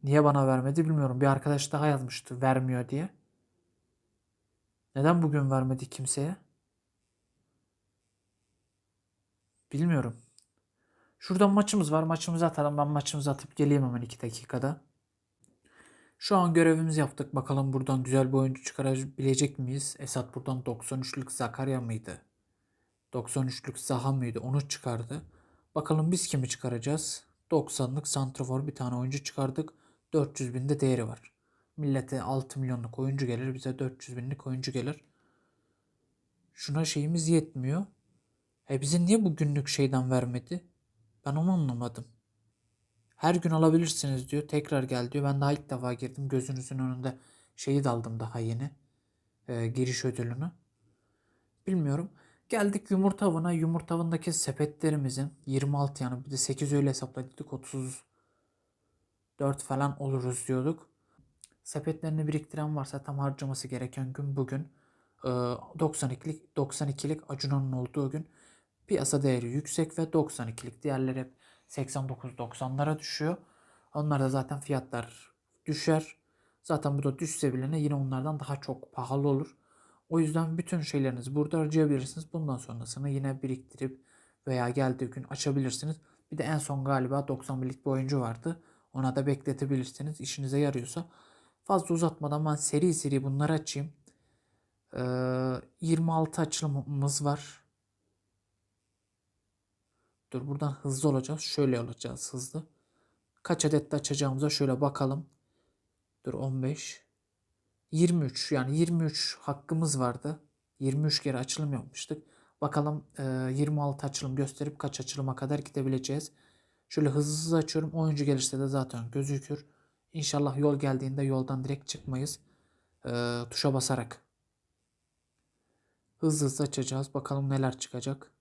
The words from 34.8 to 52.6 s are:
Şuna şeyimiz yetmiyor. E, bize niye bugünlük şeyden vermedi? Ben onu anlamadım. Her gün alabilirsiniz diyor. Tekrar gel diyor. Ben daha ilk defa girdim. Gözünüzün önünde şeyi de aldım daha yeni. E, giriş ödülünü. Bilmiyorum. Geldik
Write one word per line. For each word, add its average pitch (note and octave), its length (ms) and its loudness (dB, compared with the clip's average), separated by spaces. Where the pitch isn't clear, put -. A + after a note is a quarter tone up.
Şuna D3+ 320 -2
şeyimiz D#3 440 0
yetmiyor. D#3 580 2
E, C3+ 100 0
bize E3 260 4
niye G#3+ 180 6
bugünlük D3 440 2
şeyden C3 420 4
vermedi? B2 540 0
Ben C#3+ 100 0
onu E3+ 160 4
anlamadım. B2 560 0
Her E3+ 180 4
gün F3 160 2
alabilirsiniz D#3 800 4
diyor. D3 200 -2
Tekrar D3 340 0
gel B2+ 300 -2
diyor. C#3+ 120 0
Ben C#3 160 2
daha C#3+ 120 4
ilk D3 180 -4
defa B2 240 -2
girdim. C3 340 -8
Gözünüzün C3 500 -2
önünde B2+ 400 -4
şeyi C#3 280 0
de C3+ 40 4
aldım A#2 320 -2
daha A2+ 180 -6
yeni. A#2 320 -2
E, A#2 180 -2
giriş B2+ 380 0
ödülünü. B2 480 -4
Bilmiyorum. E3+ 440 0
Geldik G3+ 420 0